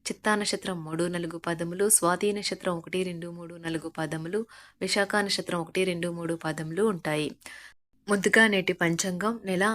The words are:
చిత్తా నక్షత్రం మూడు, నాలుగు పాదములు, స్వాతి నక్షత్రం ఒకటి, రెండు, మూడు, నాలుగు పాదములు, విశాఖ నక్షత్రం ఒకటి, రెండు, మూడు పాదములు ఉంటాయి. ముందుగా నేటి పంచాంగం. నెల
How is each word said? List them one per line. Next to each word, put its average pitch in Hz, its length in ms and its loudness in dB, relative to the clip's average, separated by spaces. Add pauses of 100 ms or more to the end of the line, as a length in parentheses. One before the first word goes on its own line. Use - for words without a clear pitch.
చిత్తా - 300 0
నక్షత్రం 196 500 -2
మూడు, 160 280 -2
నాలుగు 170 320 -4
పాదములు, 170 400 -2 (120)
స్వాతి 180 320 4 (100)
నక్షత్రం 190 400 -2
ఒకటి, 180 300 -6
రెండు, 170 280 -8
మూడు, 170 180 -14 (100)
నాలుగు 160 240 -4 (100)
పాదములు, 160 420 -2 (400)
విశాఖ 196 300 0 (160)
నక్షత్రం 180 380 -2
ఒకటి, 185 260 -2
రెండు, 175 260 -2
మూడు 170 180 -2 (100)
పాదములు 160 380 -2 (100)
ఉంటాయి. 151 360 -2 (800)
ముందుగా 208 360 6 (100)
నేటి 185 280 2
పంచాంగం. 180 540 0 (140)
నెల 185 140 2 (100)